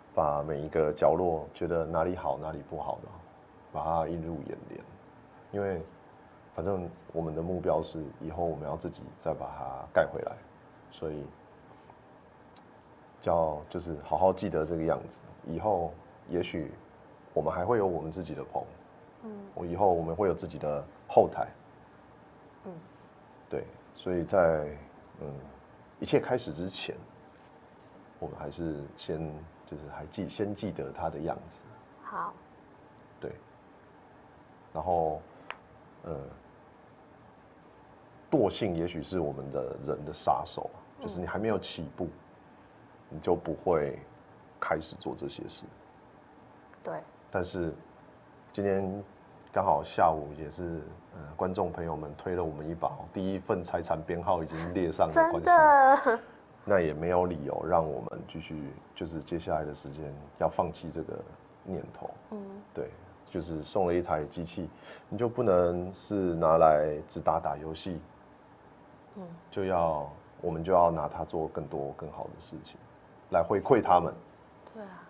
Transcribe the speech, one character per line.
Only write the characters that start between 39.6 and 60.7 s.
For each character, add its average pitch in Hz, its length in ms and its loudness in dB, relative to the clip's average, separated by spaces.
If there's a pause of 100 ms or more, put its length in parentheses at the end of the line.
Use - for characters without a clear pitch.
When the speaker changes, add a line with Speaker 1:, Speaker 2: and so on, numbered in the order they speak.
Speaker 1:
人 71 200 -4
的 76 80 -10
杀 69 340 0
手 - 260 -8
啊， - 60 -18 (220)
Speaker 2:
嗯。 - 20 -12
Speaker 1:
就 - 60 -8
是 87 100 -8
你 90 80 -4
还 - 100 -4
没 110 120 0
有 104 100 2
起 85 380 -8
步， 90 100 -6 (1000)
你 78 100 -12
就 87 160 4
不 82 200 -2
会 73 440 2 (600)
开 - 180 0
始 - 180 -10
做 - 200 -8
这 - 100 -8
些 - 220 -10
事。 - 160 -16 (1200)
Speaker 2:
对。 160 180 -6 (300)
Speaker 1:
但 92 120 0
是 85 300 -2 (800)
今 101 120 -2
天 98 380 0 (480)
刚 98 140 2
好 76 180 4
下 82 300 4
午 76 160 -2 (100)
也 73 120 -8
是、 82 300 -6 (340)
呃， 85 60 -14 (160)
观 92 160 0
众 90 200 0
朋 85 120 -6
友 80 120 -2
们 76 200 -8
推 90 200 -2
了 90 80 0
我 80 80 -2
们 76 160 -8
一 82 60 -4
把， 82 160 0 (220)
第 95 200 -2
一 98 60 -2
份 90 260 0
财 85 180 -2
产 80 180 0
编 85 220 -4
号 90 220 2
已 - 20 -6
经 82 280 -6
列 87 180 2
上 82 160 4
的 80 60 -4
关 330 180 6
系。 349 80 0
Speaker 2:
真 - 40 -8
的。 277 760 10 (460)
Speaker 1:
那 101 160 6
也 78 120 2
没 80 160 -2
有 90 160 6
理 82 200 -2
由 - 220 -2
让 85 160 6
我 71 180 -2 (100)
们 - 180 -10
继 82 120 -8
续， 76 300 -8 (240)
就 90 120 -6
是 80 140 -6
接 82 180 -6
下 85 160 -2
来 78 100 0
的 73 100 -8
时 71 160 -12
间 71 240 -8 (240)
要 82 100 4
放 85 220 2